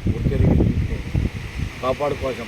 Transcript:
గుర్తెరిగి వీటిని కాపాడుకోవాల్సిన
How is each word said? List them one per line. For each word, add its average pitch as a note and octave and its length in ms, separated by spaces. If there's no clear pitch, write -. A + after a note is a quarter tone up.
గుర్తెరిగి - 420
వీటిని - 760
కాపాడుకోవాల్సిన C3 640